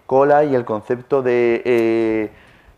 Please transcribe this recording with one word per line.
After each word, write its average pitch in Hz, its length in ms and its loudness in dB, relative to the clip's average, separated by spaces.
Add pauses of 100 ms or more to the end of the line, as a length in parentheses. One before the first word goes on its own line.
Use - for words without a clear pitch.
cola 143 360 2
y 143 140 0
el 120 80 -2
concepto 123 580 -4
de, 120 420 0
eh, 113 680 0 (460)